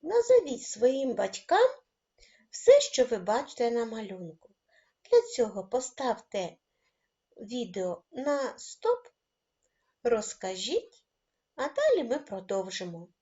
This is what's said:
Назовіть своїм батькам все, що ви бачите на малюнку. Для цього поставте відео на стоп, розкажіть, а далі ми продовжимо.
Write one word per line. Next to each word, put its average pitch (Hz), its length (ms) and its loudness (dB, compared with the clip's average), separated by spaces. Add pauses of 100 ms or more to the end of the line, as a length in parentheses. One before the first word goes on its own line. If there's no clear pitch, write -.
Назовіть 440 600 2
своїм 254 520 0
батькам 359 560 2 (800)
все, - 300 8
що - 240 0
ви 240 140 -4
бачите 233 520 -2
на 233 140 -2
малюнку. 190 640 -12 (640)
Для 480 100 8
цього 208 440 -4
поставте 220 920 -4 (800)
відео 196 760 -8
на 277 480 -4
стоп, - 500 -4 (920)
розкажіть, 214 1000 -4 (520)
а 381 120 -4
далі 523 360 2
ми 240 140 -2
продовжимо. 185 920 -8 (140)